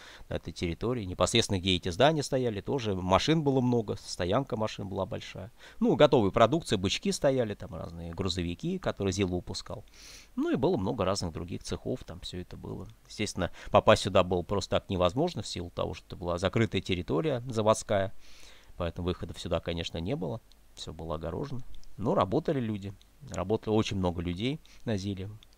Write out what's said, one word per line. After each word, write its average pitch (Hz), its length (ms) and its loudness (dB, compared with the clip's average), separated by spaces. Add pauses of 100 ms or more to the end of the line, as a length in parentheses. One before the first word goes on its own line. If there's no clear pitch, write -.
(280)
на - 80 -4
этой 82 180 -8
территории. 98 520 -4
Непосредственно, 92 520 2
где 92 180 2
эти 90 140 -2
здания 143 320 4
стояли, 120 400 -2
тоже 113 320 -2
машин 92 480 4
было 135 200 4
много, 120 340 0
стоянка 107 640 -2
машин 107 300 -4
была 95 200 -4
большая. 98 440 -10 (280)
Ну, 214 160 4
готовые 123 360 8
продукции, 117 440 4
бычки 98 360 0
стояли, 127 440 0
там 92 180 -12
разные 85 400 -8
грузовики, 92 640 -2
которые 101 340 -2
зил 92 180 2
выпускал. 90 540 -6 (520)
Ну, 320 160 -2
и 269 40 2
было 165 220 2
много 98 260 0
разных 92 300 -2
других 87 300 -8
цехов, 110 400 -6
там - 160 -14
все - 200 -10
это - 180 -14
было. 101 300 -10 (200)
Естественно, 98 420 -4 (220)
попасть - 320 8
сюда 95 200 6
было 90 200 0
просто 101 260 -2 (100)
так - 120 -10
невозможно 98 500 2
в - 60 -8
силу 87 240 -8
того, 87 240 -4
что - 100 -16
это - 100 -14
была 87 220 -4
закрытая 95 440 2
территория 127 640 -2
заводская, 107 680 2 (640)
поэтому 87 300 -4
выходов 87 320 -4
сюда, 85 220 0
конечно, 85 360 -4
не 92 180 -2
было. 151 260 -6 (340)
Все - 180 -12
было 80 220 -6
огорожено. 101 460 -6 (360)
Но 120 160 0
работали 143 460 2
люди. 101 340 -4 (380)
Работало 98 420 0
очень 107 240 4
много 90 240 0
людей 95 380 -2 (260)
на 113 100 0
зиле. 98 320 -4 (300)